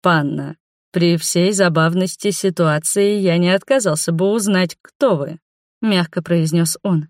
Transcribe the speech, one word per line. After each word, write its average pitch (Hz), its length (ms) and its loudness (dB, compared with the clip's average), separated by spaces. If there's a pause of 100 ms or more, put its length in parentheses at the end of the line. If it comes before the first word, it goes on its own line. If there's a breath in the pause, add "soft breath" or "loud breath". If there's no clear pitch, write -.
«Панна, 151 560 -2 (360)
при 170 240 2
всей 175 360 0
забавности 180 800 0
ситуации 185 880 0
я 180 180 2
не 175 140 2
отказался 190 640 0
бы 185 180 0
узнать, 196 500 -2
кто - 360 0
вы», 143 220 -8 (440)
мягко 180 400 -2
произнес 165 600 0
он. 160 280 -2